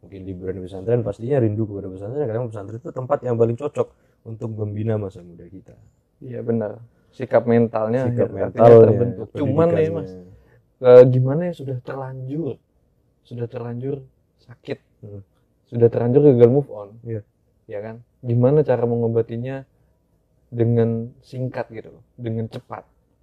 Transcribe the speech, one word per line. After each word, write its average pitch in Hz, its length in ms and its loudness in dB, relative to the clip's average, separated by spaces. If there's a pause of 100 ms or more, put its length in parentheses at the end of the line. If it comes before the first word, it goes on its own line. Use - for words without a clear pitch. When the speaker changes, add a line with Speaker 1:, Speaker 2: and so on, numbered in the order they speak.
Speaker 1:
mungkin 92 240 -18
liburan 95 320 -10
di 90 60 -12
pesantren, 95 360 -4
pastinya 113 380 -4
rindu 110 240 0
kepada 101 260 -8
pesantren, 104 380 -8
karena 113 180 -6
pesantren 107 320 -12
itu 160 140 -14
tempat 131 320 -4
yang 120 140 -4
paling 117 180 2
cocok 127 340 -6 (360)
untuk 113 280 -12
membina 107 440 -6
masa 95 260 -10
muda 87 240 -20
kita. - 320 -20 (400)
Speaker 2:
Iya, 120 240 -14
benar. 113 400 -4 (260)
Sikap 120 380 0
mentalnya 117 640 0
Speaker 1:
Sikap 117 180 0
Speaker 2:
ya, 95 160 -6
artinya 117 240 4
Speaker 1:
mentalnya, 117 160 12
Speaker 2:
terbentuk. 107 480 0
Cuman 143 140 -4 (220)
nih, 165 60 0 (120)
Speaker 1:
pendidikannya. 165 80 -6
Speaker 2:
Mas, - 160 -10 (720)
eh, 123 260 12
gimana 127 360 0
ya, 175 100 -8
sudah 135 260 -10
terlanjur, 131 760 -10 (640)
sudah 120 240 -12
terlanjur 120 500 -10 (440)
sakit, - 380 -14 (200)
Speaker 1:
Hmm. 101 240 -18 (440)
Speaker 2:
sudah 117 200 0
terlanjur 123 400 2
gagal 120 240 6
move 139 180 0
on. 104 200 -14 (120)
Speaker 1:
Iya. 113 220 -10 (460)
Speaker 2:
Ya 104 120 -10
kan? 113 220 -14 (180)
Gimana 123 420 2
cara 127 200 0
mengobatinya 117 800 -4 (880)
dengan 117 720 0
singkat 127 500 -10
gitu 110 240 -16
loh, 110 80 -20 (100)
dengan 113 340 -8
cepat? 113 360 -14 (400)